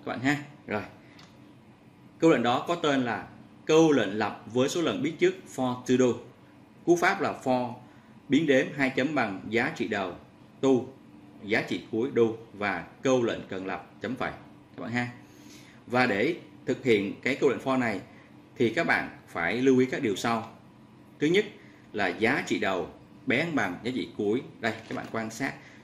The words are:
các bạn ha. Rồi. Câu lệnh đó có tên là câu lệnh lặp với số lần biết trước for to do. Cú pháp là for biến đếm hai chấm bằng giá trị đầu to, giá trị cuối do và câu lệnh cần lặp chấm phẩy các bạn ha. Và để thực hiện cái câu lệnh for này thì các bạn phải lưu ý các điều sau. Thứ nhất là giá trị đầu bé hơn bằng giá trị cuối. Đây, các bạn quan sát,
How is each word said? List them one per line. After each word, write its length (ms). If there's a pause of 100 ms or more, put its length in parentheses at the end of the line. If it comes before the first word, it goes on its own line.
các 80
bạn 80
ha. 160 (300)
Rồi. 160 (1400)
Câu 120
lệnh 120
đó 260
có 60
tên 280
là 260 (380)
câu 260
lệnh 260
lặp 240 (100)
với 160
số 140
lần 200
biết 160
trước 160 (200)
for 200
to 240
do. 140 (720)
Cú 120
pháp 240
là 240
for 300 (540)
biến 180
đếm 200 (100)
hai 140
chấm 240
bằng 340
giá 280
trị 120
đầu 260 (460)
to, 80 (760)
giá 180
trị 280
cuối 260
do 60 (300)
và 340 (160)
câu 200
lệnh 260
cần 180
lặp 360
chấm 140
phẩy 140 (460)
các 60
bạn 100
ha. 160 (760)
Và 200
để 300 (300)
thực 180
hiện 380
cái 120
câu 160
lệnh 80
for 200
này 220 (560)
thì 140
các 160
bạn 220 (200)
phải 340
lưu 160
ý 80
các 160
điều 140
sau. 360 (640)
Thứ 80
nhất 180 (480)
là 160
giá 380
trị 120
đầu 320 (360)
bé 180
hơn 100
bằng 280
giá 120
trị 220
cuối. 260 (180)
Đây, 120 (160)
các 80
bạn 160
quan 180
sát, 240 (300)